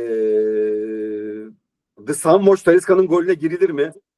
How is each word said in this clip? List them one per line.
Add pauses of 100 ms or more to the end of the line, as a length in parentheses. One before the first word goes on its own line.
(2000)
The
Sun
Watch,
"Talisca'nın
golüne
girilir
mi?" (260)